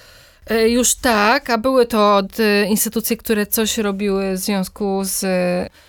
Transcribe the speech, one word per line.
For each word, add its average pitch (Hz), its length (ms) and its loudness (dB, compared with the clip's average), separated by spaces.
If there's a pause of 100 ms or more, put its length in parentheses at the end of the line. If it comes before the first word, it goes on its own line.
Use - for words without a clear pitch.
(460)
E, 226 240 2
już 240 260 0
tak, 233 540 2
a 233 80 0
były 254 280 2
to 208 300 2
od, 196 240 -2
e, 208 260 2
instytucje, 214 520 -2
które 208 280 -2
coś 214 320 -2
robiły 196 560 -2
w 185 40 -4
związku 196 680 -2
z, 190 200 -6
e, 180 460 -2 (200)